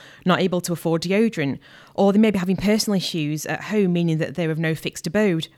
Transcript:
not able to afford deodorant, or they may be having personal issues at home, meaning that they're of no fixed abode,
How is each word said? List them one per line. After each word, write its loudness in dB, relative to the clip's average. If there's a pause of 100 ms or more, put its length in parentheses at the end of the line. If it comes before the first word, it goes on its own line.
(260)
not 2
able 0
to -4
afford -2
deodorant, 0 (340)
or 4
they 4
may 6
be -2
having 0
personal 0
issues -4
at -6
home, 0
meaning 2
that -4
they're -2
of -4
no 0
fixed -8
abode, 0 (100)